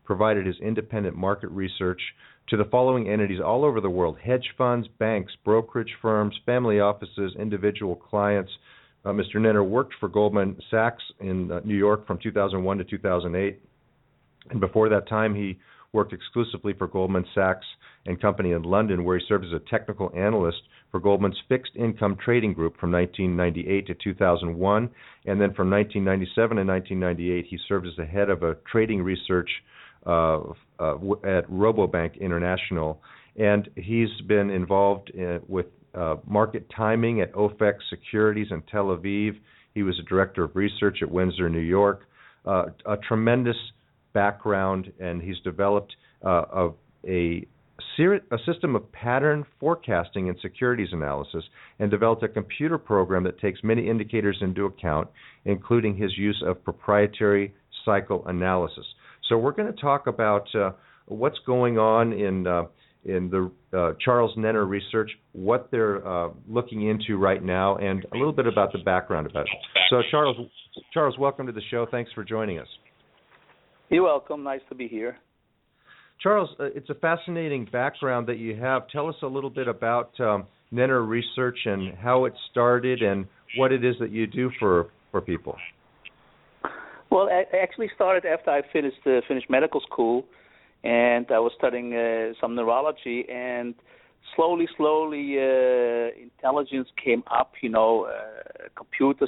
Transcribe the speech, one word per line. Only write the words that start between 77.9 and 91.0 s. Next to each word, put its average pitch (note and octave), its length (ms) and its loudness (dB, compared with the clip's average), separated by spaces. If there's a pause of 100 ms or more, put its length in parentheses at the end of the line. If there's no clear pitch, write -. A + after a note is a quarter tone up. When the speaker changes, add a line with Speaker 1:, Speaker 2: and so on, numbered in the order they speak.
Speaker 1:
that A#2 120 -4
you A2+ 160 -6
have. B2+ 340 -2
Tell D3 180 -4
us D#3+ 140 -6
a C#3+ 60 -4
little C3+ 220 -6
bit B2 180 -6
about, A#2 520 -2
um, G#2 280 0 (240)
Nenner B2 360 2
Research B2 580 -2
and F#2+ 300 -4
how B2 300 2
it B2 80 -2 (160)
started B2 520 2
and G2 260 2 (300)
what C3 140 4
it B2+ 140 2
is B2 140 2
that A2+ 120 -4
you A2 160 -2
do B2+ 220 -2 (100)
for, F2+ 280 4 (240)
for F#2 100 -2
people. - 360 -6 (1500)
Speaker 2:
Well, F#3+ 180 4
I, F3+ 140 4 (120)
I F#3+ 60 2
actually F#3+ 320 -4
started F#3 320 2
after D#3+ 240 -2
I C#3+ 120 2 (100)
finished, C#3+ 340 -2
uh, C3 220 4
finished C3 220 -4
medical C#3 320 2
school, A#2+ 440 0 (580)
and A#2+ 460 2